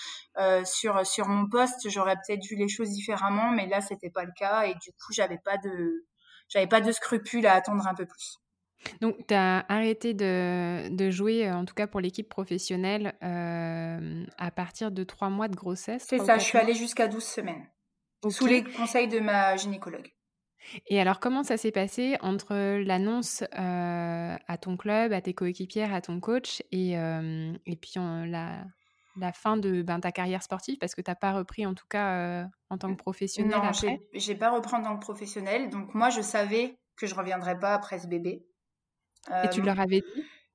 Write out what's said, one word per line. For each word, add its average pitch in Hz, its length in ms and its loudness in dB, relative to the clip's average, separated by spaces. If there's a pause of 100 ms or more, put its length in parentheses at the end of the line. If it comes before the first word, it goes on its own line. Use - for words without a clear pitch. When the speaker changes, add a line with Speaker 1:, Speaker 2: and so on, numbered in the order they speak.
(360)
Speaker 1:
euh, 185 280 4
sur, 196 420 0
sur 190 220 0
mon 202 200 4
poste, 247 400 2
j'aurais 196 280 2
peut-être 202 280 -4
vu 214 120 -8
les 202 120 2
choses 208 220 -2
différemment, 202 640 0
mais 208 140 2
là 196 140 0
c'était 196 300 -8
pas 180 140 -4
le 175 120 -12
cas 208 280 2
et 185 100 0
du 175 180 -16
coup - 200 -16
j'avais 185 260 0
pas 196 180 -2
de, 180 480 -2 (440)
j'avais 190 180 4
pas 220 160 6
de 226 100 2
scrupule 226 540 0
à 190 80 10
attendre 196 320 4
un 185 80 0
peu 180 100 -6
plus. - 340 -14 (600)
Speaker 2:
Donc 226 260 0
t'as 185 420 6
arrêté 220 440 2
de, 180 840 0
de 190 160 2
jouer, 208 380 2
euh, 180 60 0
en 175 100 0
tout 180 100 -10
cas 208 120 0
pour 208 140 -4
l'équipe 185 280 -4
professionnelle, 190 920 -2
euh, 165 1040 -4 (100)
à 175 140 -4
partir 185 400 -6
de 185 140 -4
trois 196 260 -4
mois 208 180 0
de 190 80 -4
grossesse, 190 500 -6
Speaker 1:
C'est 262 100 2
Speaker 2:
trois 220 80 2
ou - 20 0
Speaker 1:
ça, 233 80 10
Speaker 2:
quatre 214 80 4
Speaker 1:
je - 60 0
suis 240 100 6
Speaker 2:
mois ? 226 60 8
Speaker 1:
allée 233 100 4
jusqu'à 233 340 0
douze 220 160 -4
semaines, 170 420 -8 (560)
Speaker 2:
Ok. 214 100 0
Speaker 1:
sous 254 140 2
les 247 160 8
conseils 233 460 0
de 220 120 0
ma 196 360 4
gynécologue. 190 540 -6 (760)
Speaker 2:
Et 202 120 4
alors, 185 220 4
comment 247 220 2
ça 220 160 0
s'est 220 140 0
passé 240 500 0
entre 202 560 0
l'annonce, 202 680 0 (140)
euh, 175 760 -2 (120)
à 170 100 -4
ton 185 200 -4
club, 214 340 2
à 185 80 0
tes 185 140 -4
coéquipières, 190 580 -2
à 185 80 -2
ton 175 200 -6
coach, 247 420 -2 (100)
et, 180 260 0
euh, 160 540 -2 (140)
et 175 100 -6
puis, - 220 -18
euh, 165 260 -4
la, 170 400 -6 (540)
la 180 140 -4
fin 220 260 0
de, 185 240 2
ben, 170 180 -2
ta 175 100 -2
carrière 185 320 -2
sportive, 262 360 -6
parce - 160 -6
que 185 80 -8
t'as 180 120 -4
pas 196 180 0
repris, 196 340 -2
en 190 80 -2
tout - 120 -18
cas, 202 260 0
euh, 175 320 -2 (260)
en 190 80 -6
tant 190 120 -4
que 190 60 -2
professionnelle 208 600 0
Speaker 1:
Non, 202 40 2
Speaker 2:
après ? 202 380 0 (140)
Speaker 1:
j'ai, 202 60 -6
j'ai 202 140 -2
pas 220 160 2
repris 240 240 -2
en 226 80 2
tant 214 140 -4
que 208 60 -8
professionnelle. 208 640 -4
Donc, 196 260 -8
moi, 226 140 6
je 240 140 0
savais 220 560 0 (180)
que 214 100 -6
je 185 80 -4
reviendrais 180 440 -2
pas 196 160 2
après 202 240 -2
ce 170 80 -12
bébé. 175 400 -4 (960)
Speaker 2:
Et 185 60 2
tu 180 100 0
Speaker 1:
Euh, 196 40 0
Speaker 2:
leur 196 160 2
avais 190 200 4
dit ? - 240 -8 (300)